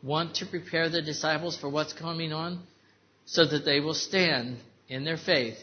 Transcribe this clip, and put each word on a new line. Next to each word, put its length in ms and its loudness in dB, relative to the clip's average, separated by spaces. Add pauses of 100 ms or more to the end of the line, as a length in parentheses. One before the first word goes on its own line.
want 340 -2
to 100 -6
prepare 420 -2
the 140 -2
disciples 540 -2
for 120 -6
what's 260 -2
coming 380 -6
on? 280 -4 (640)
So 220 6
that 180 2
they 160 4
will 140 0
stand 640 2 (300)
in 160 -6
their 120 -2
faith 460 0